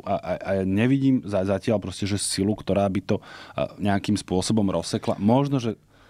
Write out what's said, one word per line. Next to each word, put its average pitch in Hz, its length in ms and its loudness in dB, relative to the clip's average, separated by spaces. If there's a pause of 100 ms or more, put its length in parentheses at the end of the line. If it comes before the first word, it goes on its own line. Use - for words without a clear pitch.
a, 98 80 0
a, - 240 -4
a - 120 -6 (120)
ja - 40 0
nevidím 127 600 2
za-, 98 160 0
zatiaľ 98 400 0
proste, 95 240 -6
že 98 160 0
silu, 98 320 0
ktorá 98 320 0
by 98 160 0
to, 104 160 0
e, - 40 -8 (680)
nejakým 101 240 2
spôsobom 98 560 0
rozsekla. 85 480 -2
Možno, 135 400 2
že, 113 240 -4 (280)